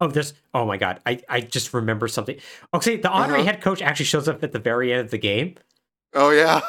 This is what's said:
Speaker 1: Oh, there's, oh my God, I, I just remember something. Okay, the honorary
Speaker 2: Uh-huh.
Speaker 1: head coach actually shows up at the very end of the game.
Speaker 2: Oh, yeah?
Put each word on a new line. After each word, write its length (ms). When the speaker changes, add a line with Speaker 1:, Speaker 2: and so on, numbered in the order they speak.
Speaker 1:
Oh, 60
there's, 260
oh 100
my 120
God, 300
I, 220
I 120
just 340
remember 320
something. 320
Okay, 260
the 120
honorary 300
Speaker 2:
Uh-huh. 100
Speaker 1:
head 120
coach 200
actually 220
shows 240
up 160
at 80
the 80
very 320
end 80
of 100
the 80
game. 380
Speaker 2:
Oh, 160
yeah? 380